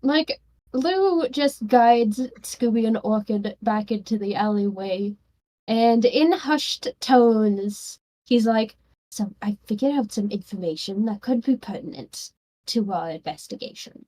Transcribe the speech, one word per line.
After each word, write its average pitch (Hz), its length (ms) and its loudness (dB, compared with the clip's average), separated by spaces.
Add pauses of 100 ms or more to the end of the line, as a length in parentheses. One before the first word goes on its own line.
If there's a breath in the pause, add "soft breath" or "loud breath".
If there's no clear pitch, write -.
like, 311 400 0 (320)
Lou 339 560 2
just 277 380 -2
guides 233 520 4 (220)
Scooby 226 460 -2
and 220 160 2
Orchid 208 580 -2
back 214 300 -2
into 220 260 -4
the 202 180 -4
alleyway, 202 800 -2 (520)
and 226 360 4
in 294 280 4
hushed 302 560 -2 (120)
tones, 214 1000 2 (260)
he's 240 200 4
like, 220 300 0 (360)
So, 202 300 -6
I 202 240 -4
figured 262 280 -2
out 262 180 -2
some 202 200 -4
information 196 760 -6
that 214 160 -6
could 240 220 -2
be 269 120 2
pertinent - 760 -12 (360)
to 202 240 -2
our 165 200 -4
investigation. - 960 -14